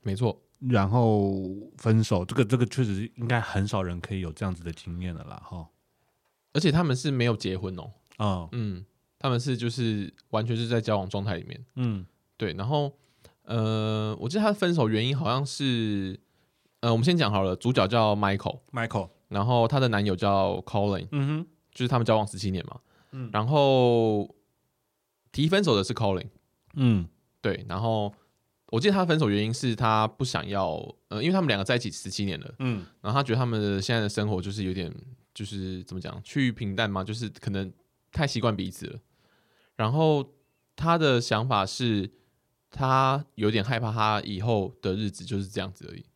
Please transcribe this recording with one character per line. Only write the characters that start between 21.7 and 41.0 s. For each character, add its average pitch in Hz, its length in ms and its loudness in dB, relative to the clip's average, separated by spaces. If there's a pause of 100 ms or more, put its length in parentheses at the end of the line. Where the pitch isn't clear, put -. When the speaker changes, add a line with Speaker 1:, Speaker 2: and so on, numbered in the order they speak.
Speaker 1:
就 - 140 -6
是 123 40 2
他 127 100 2
们 117 60 2
交 110 120 6
往 107 100 2
十 101 120 -10
七 98 120 -2
年 92 160 -4
嘛。 - 140 -16 (320)
Speaker 2:
嗯。 131 180 -10
Speaker 1:
然 107 160 0
后 123 880 4 (1000)
提 151 160 2
分 196 140 4
手 147 140 4
的 98 80 2
是 - 80 -4
Colin。 98 360 -2 (460)
Speaker 2:
嗯。 113 320 4 (360)
Speaker 1:
对， 104 260 -2
然 95 120 -4
后 107 320 -2 (580)
我 113 100 0
记 196 80 2
得 196 60 4
他 190 120 2
分 165 100 4
手 143 140 4
原 104 140 4
因 110 100 -2
是 120 220 -2
他 110 320 4
不 - 160 -6
想 82 240 -2
要， 95 240 0 (360)
呃， 107 140 -6
因 151 60 0
为 175 40 2
他 190 80 2
们 170 60 0
两 117 100 2
个 98 80 -2
在 123 120 2
一 - 20 4
起 117 100 -6
十 95 220 -10
七 101 140 -4
年 92 160 -4
了。 - 180 -16
Speaker 2:
嗯。 117 260 -4 (160)
Speaker 1:
然 104 120 -4
后 113 40 0
他 139 60 2
觉 127 100 -2
得 113 60 2
他 127 80 2
们 113 140 0
的 101 200 0
现 117 140 0
在 113 80 2
的 104 60 0
生 104 200 -2
活 95 140 -2
就 98 80 -6
是 101 140 -4
有 92 100 -2
点， 87 180 -6 (400)
就 - 120 -12
是 92 400 -8
怎 - 100 -14
么 92 60 -8
讲， - 240 -12
趋 135 240 0
于 - 20 -2
平 107 240 -4
淡 107 160 0
嘛， 95 140 -2
就 107 100 -6
是 113 140 -6
可 - 220 -10
能 98 220 -4 (380)
太 151 160 -2
习 120 140 -4
惯 113 140 2
彼 95 140 -4
此 - 180 -12
了。 - 120 -12 (800)
然 110 160 0
后 151 420 2 (400)
他 170 240 2
的 139 220 4